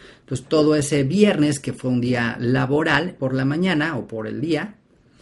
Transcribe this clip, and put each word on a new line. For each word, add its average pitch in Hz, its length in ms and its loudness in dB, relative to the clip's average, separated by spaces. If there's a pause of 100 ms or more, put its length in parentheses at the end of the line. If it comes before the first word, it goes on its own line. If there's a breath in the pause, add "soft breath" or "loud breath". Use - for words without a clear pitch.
(200 loud breath)
Entonces, - 280 -8
todo 151 280 4
ese 143 280 0
viernes, 151 560 2
que 123 140 -8
fue 127 160 -6
un 123 120 2
día 120 380 -2
laboral, 143 800 0
por 131 160 -4
la 131 120 0
mañana 156 520 0
o 104 100 -8
por 110 200 -8
el 110 140 -6
día, 160 340 -4 (460 soft breath)